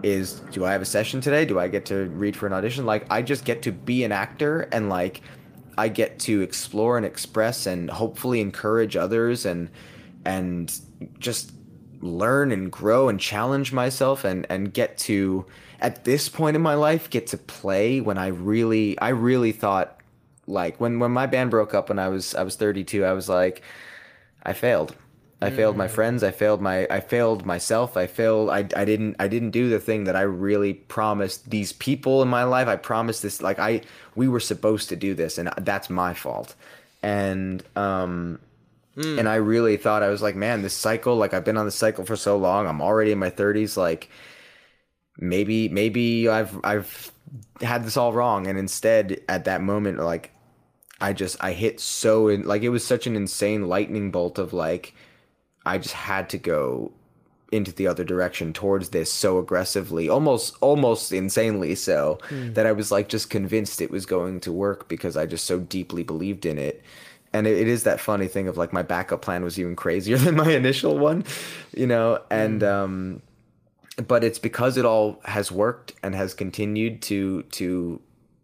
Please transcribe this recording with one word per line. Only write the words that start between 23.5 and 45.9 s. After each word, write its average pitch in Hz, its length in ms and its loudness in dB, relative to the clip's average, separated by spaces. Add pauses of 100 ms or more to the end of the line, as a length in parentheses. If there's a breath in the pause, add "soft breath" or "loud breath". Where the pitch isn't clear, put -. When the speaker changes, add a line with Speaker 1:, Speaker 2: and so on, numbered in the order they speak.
Speaker 1:
"I 95 100 -4
failed. 98 420 0 (460)
I 98 100 0
failed 107 240 2
my 95 120 0
Speaker 2:
Mm. - 40 -6
Speaker 1:
friends. 113 320 2
I 95 80 2
failed 104 300 2
my, 92 280 0
I 98 100 0
failed 113 460 0
myself. 110 520 0
I 90 100 2
failed. 110 420 2
I, 98 260 0
I 101 100 2
didn't, 107 340 0
I 98 80 2
didn't 113 240 -2
do 120 180 2
the 110 100 2
thing 107 260 -2
that 90 100 0
I 95 60 2
really 101 520 2
promised 101 760 -2
these 104 240 -2
people 135 500 2
in 127 40 4
my 123 160 2
life. 127 240 2
I 104 80 2
promised 113 460 -2
this, 101 200 -6
like, 95 180 0
I, 107 220 0 (340 loud breath)
we 127 120 2
were 120 120 2
supposed 107 500 0
to 90 60 -4
do 95 180 -2
this, 82 240 -2
and 87 220 -4
that's 98 300 -4
my 90 240 -2
fault." 57 420 -8 (480 loud breath)
And, 95 600 -2 (120)
um, 90 640 -2 (560)
Speaker 2:
Mm. 151 240 -2
Speaker 1:
and 110 100 2
I 110 60 2
really 110 420 4
thought, 107 240 2
I 101 80 2
was 104 140 -2
like, 104 120 -2
"Man, 104 280 -2
this 98 100 -4
cycle, 117 440 0
like, 101 180 2
I've 90 100 -2
been 110 120 2
on 107 80 0
this 101 100 -4
cycle 110 280 0
for 104 120 -4
so 101 200 2
long. 98 300 2
I'm 76 160 -2
already 107 300 4
in 101 80 0
my 95 100 0
thirties. 104 480 0
Like, 85 320 0 (1120 loud breath)
maybe, 101 500 0
maybe 113 600 2